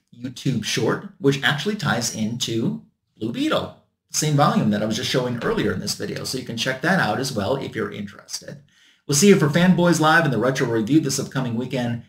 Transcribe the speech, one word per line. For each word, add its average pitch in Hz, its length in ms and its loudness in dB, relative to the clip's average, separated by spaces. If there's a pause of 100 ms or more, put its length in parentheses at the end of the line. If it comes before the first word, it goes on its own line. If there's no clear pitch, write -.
(140)
YouTube 120 500 -6
short, - 440 -2 (100)
which 139 240 2
actually 147 340 0
ties 117 380 -2
into 117 680 -4 (360)
Blue 110 140 -6
Beetle, - 440 -4 (340)
the - 60 -10
same 151 200 0
volume 151 340 4
that 104 120 0
I 110 40 0
was 110 100 -2
just 123 140 -4
showing 123 320 -2
earlier 113 300 0
in 98 80 -4
this 104 140 -6
video. - 300 -8
So 135 140 -6
you 123 60 -8
can 117 120 -8
check 127 260 -4
that 175 180 0
out 110 180 0
as 135 140 -4
well 107 240 -2
if - 180 -8
you're 107 180 -4
interested. - 720 -14 (440)
We'll 143 100 0
see 196 120 8
you 190 80 10
for 147 120 4
Fanboys 175 520 4
Live 156 240 6
and 131 80 2
the 107 60 0
Retro 131 300 0
Review 113 320 2
this 139 180 -2
upcoming 123 360 -4
weekend. 123 540 -4